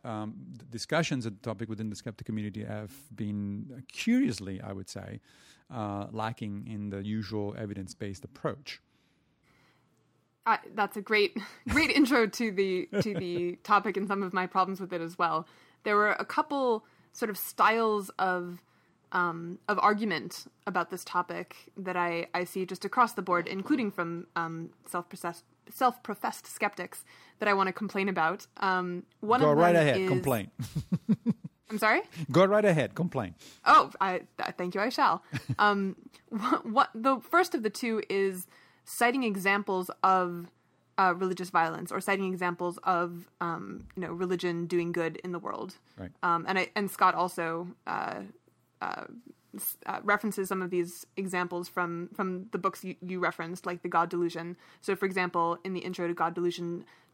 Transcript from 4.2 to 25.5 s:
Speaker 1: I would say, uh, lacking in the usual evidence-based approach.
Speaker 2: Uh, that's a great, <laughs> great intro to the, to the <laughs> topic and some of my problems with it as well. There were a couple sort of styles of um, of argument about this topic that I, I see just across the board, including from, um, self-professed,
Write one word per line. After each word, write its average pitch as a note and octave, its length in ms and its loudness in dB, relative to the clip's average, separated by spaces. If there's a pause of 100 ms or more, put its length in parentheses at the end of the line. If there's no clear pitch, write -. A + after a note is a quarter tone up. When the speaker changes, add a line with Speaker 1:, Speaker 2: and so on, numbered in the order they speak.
Speaker 1:
I G2+ 120 -10
would G2 160 -10
say, G2+ 300 -12 (560)
uh, G#2 380 -4
lacking A2 580 -6
in G#2 200 -6
the G2 140 -6
usual G#2 540 -4
evidence-based G2 680 -10
approach. - 560 -10 (1700)
Speaker 2:
Uh, A3+ 120 4 (160)
that's G#3 220 -2
a G#3 60 -6
great, G#3 340 2 (160)
<laughs> - 160 -12
great D4+ 220 2
intro B3 380 6
to A3 240 -2
the, F#3 360 0 (120)
to G#3 140 0
the F3 420 -2
<laughs> - 80 -20
topic G3+ 320 4
and G3 100 -2
some G3 160 -2
of F3+ 100 -4
my F#3 140 0
problems F#3 340 0
with F3+ 120 -8
it F3 80 -4
as E3 180 -8
well. D#3+ 300 0 (340)
There G#3 140 2
were G#3 160 6
a F#3 120 -2
couple C4+ 600 0 (280)
sort A3+ 180 -4
of F#3+ 80 -6
styles G#3+ 800 2
of F3+ 440 -2 (520)
um, F3 440 -2 (100)
of G#3 100 2
argument G3+ 640 0 (220)
about F3+ 240 -2
this F3+ 140 -10
topic F3 520 -4 (200)
that F#3 200 -4
I, E3+ 380 0
I F3+ 100 -2
see F#3 220 -4
just F#3 180 -10
across A#3 300 2
the G3+ 80 -6
board, F3 260 2
including G3+ 440 0
from, E3+ 340 -4 (100)
um, E3 340 -6 (200)
self-professed, F3 540 -6 (260)